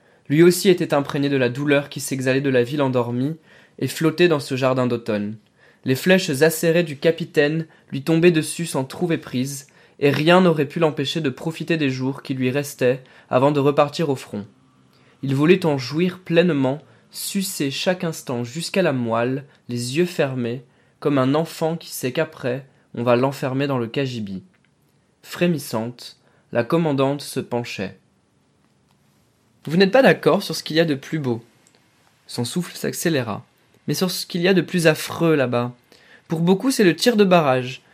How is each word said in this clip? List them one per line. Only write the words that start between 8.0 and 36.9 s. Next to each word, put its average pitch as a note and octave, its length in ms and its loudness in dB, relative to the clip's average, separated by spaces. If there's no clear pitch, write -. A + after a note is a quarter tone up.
tombaient E3 280 4
dessus D#3+ 340 -2
sans C#3+ 200 -4
trouver E3 320 -4
prise, C3+ 500 -6
et C#3+ 100 4
rien D3+ 300 4
n'aurait D#3 300 2
pu E3+ 100 -6
l'empêcher D3+ 400 0
de D3+ 100 -2
profiter E3 460 -6
des D3+ 140 0
jours C3 320 -4
qui - 120 -6
lui B2+ 160 -2
restaient C3+ 540 -2
avant B2+ 220 4
de D3 80 0
repartir C#3+ 480 2
au C#3+ 80 0
front. G#2 300 -10
Il C3+ 140 -2
voulait F3 300 4
en D3 120 0
jouir D3 420 -4
pleinement, D3+ 600 0
sucer - 600 -6
chaque F3+ 360 -2
instant C3 400 -6
jusqu'à E3 380 -4
la D#3 100 2
moelle, B2 500 -2
les A#2+ 300 -6
yeux F3 80 2
fermés, C3 580 -4
comme C#3+ 160 0
un C3 180 2
enfant D#3+ 400 -2
qui - 140 -12
sait C3 240 -6
qu'après, C#3 520 -6
on A#2+ 80 -6
va A#2+ 140 4
l'enfermer C3+ 500 -2
dans C3+ 120 -2
le A#2 80 -4
cagibi. A2+ 560 -6
Frémissante, C3 960 -6
la A#2 100 0
commandante C#3+ 580 0
se - 200 -8
penchait. « A2 560 -6
Vous D3+ 100 -2
n'êtes F#3+ 140 4
pas C4 100 6
d'accord F3 400 4
sur E3 140 -8
ce - 80 -8
qu'il D#3 120 -6
y D#3 40 4
a E3+ 60 4
de D3+ 100 0
plus C#3 240 -8
beau. » A#2+ 240 -4
Son - 200 -8
souffle F3 300 -6
s'accéléra. « C#3 680 -4
Mais D3 60 -2
sur F3+ 160 -2
ce - 160 -6
qu'il F3 160 -6
y E3+ 60 2
a G3 80 4
de F3+ 60 4
plus E3 260 2
affreux D#3+ 480 2
là-bas. B2 400 0
Pour E3 120 -2
beaucoup, F#3 320 2
c'est A#3+ 120 2
le E3 120 6